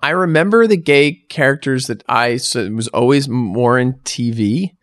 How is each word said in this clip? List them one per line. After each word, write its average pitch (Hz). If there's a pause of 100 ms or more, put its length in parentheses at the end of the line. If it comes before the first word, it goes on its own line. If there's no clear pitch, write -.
I 143
remember 185
the 208
gay 147 (160)
characters 135
that 110
I 120
s-, 127
was 110
always 135
more 120
in 127
T 120
V 113